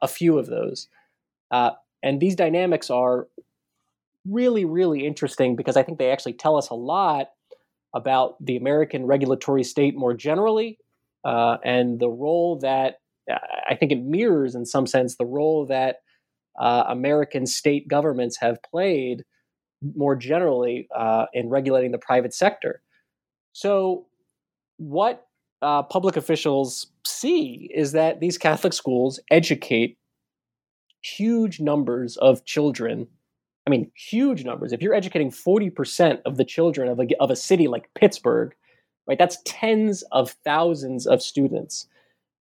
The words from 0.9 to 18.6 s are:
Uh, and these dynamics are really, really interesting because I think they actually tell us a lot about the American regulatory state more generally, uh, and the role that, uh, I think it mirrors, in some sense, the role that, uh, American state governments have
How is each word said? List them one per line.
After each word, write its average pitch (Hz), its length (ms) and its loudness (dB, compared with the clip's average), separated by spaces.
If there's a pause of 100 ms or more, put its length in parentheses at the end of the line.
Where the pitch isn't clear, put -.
Uh, 123 220 2 (300)
and 139 180 -2
these 185 160 2
dynamics 170 540 0
are 127 380 2 (1000)
really, 226 400 2
really 160 400 0
interesting 135 500 0
because 131 200 -2
I 135 60 8
think 160 160 -8
they 127 120 2
actually 131 240 -4
tell 156 220 2
us 139 120 -2
a 123 60 -10
lot 147 560 0 (640)
about 131 500 0
the 127 120 -2
American 139 500 0
regulatory 135 580 2
state 143 320 0
more 127 180 0
generally, 214 640 -2 (460)
uh, 117 400 2
and 123 340 0
the 120 100 0
role 156 520 -2
that, 131 400 -2 (280)
uh, - 100 -4 (300)
I - 60 -2
think 143 160 2
it 131 100 0
mirrors, 147 540 0
in 120 100 -8
some 131 220 -2
sense, 127 300 0
the 123 80 -4
role 147 420 0
that, 131 360 -2 (580)
uh, 123 280 2
American 139 580 0
state 143 420 -2
governments 143 500 0
have - 240 -2